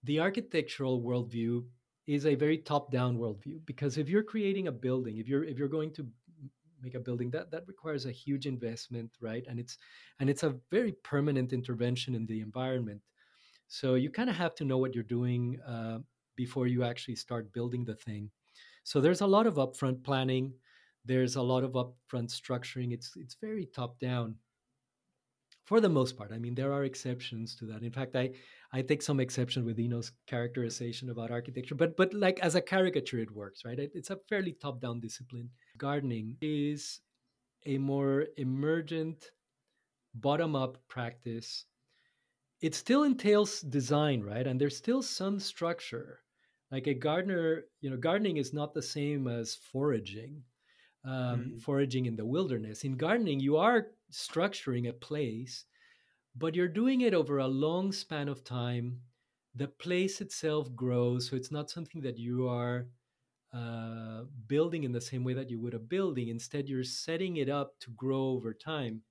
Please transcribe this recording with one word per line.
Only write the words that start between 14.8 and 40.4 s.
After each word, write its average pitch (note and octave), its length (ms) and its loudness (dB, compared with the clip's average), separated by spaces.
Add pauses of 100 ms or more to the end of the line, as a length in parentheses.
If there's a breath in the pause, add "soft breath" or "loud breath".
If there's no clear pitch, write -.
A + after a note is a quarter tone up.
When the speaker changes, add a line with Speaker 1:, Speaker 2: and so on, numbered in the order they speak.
Speaker 1:
you're A#2 100 0
doing, B2 580 0
uh, A2+ 360 -6 (380)
before B2 320 0
you B2 160 4
actually A#2 320 -4
start A2+ 360 -6
building B2 320 -2
the G#2+ 120 -6
thing. G#2 340 -8 (540 loud breath)
So - 160 2
there's E3+ 200 6
a G3+ 60 4
lot G3+ 200 8
of F3+ 100 2
upfront C3 480 0
planning. C3 500 0 (500 soft breath)
There's B2+ 320 2
a C3+ 60 0
lot B2+ 220 4
of B2+ 80 -2
upfront B2 580 -4
structuring. B2 640 -4
It's, A#2+ 240 -8
it's D#3 180 -14
very G#3+ 320 -6
top-down A#2+ 680 -4 (1300)
for A3 160 6
the G#3 80 6
most C3 280 4
part. G#2 160 -12
I A2+ 60 -8
mean, A#2+ 160 -4
there C3+ 180 0
are C#3 120 2
exceptions B2 720 -6
to A#2 100 -10
that. G#2+ 160 -8
In A#2+ 100 -6
fact, C3 240 -4
I, B2+ 140 2 (420 loud breath)
I C3 100 0
take D3 200 2
some C#3 180 2
exception B2+ 440 0
with A2+ 140 -2
Eno's A#2 340 -2 (140)
characterization A#2+ 840 -4
about A#2 200 -6
architecture, A#2+ 440 -6
but, E3 220 2
but, F#3+ 180 4
like, F#3 260 4
as E3 140 4
a F3 80 4
caricature, F3+ 560 2
it A2 120 -4
works, G2+ 340 -12
right? A#2+ 140 -6
It, C#3+ 160 -4
it's E3 160 -10
a G3 80 -6 (100)
fairly F#3+ 240 0
top-down B2 480 -6
discipline. A#2+ 500 -10 (260 soft breath)
Gardening C3+ 640 -2
is D3 600 -2 (680)
a C#3 120 0
more C#3 500 2 (100)
emergent, D#3 920 0 (840)
bottom-up C3+ 640 2 (100)